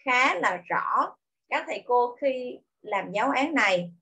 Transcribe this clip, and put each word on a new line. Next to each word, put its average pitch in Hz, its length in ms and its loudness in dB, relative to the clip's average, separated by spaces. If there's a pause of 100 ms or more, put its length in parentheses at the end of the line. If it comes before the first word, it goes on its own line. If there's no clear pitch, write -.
khá 262 320 2
là 180 340 -2
rõ. 208 460 0 (340)
Các 302 180 -2
thầy - 180 -8
cô 240 300 2
khi 254 440 -4 (220)
làm 190 300 -4
giáo 214 180 0
án 277 240 0
này 190 380 2 (100)